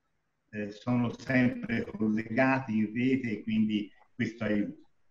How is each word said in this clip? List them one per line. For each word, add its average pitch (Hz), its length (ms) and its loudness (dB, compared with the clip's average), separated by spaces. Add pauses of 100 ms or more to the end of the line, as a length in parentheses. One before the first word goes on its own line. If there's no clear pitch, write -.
(520)
Eh, 104 200 -8
sono 120 460 0
sempre 123 680 0
collegati 110 920 0
in 107 160 0
rete 123 380 2
e 104 100 -4
quindi 107 500 0 (220)
questo 110 320 -4
aiuta. 104 420 -2 (220)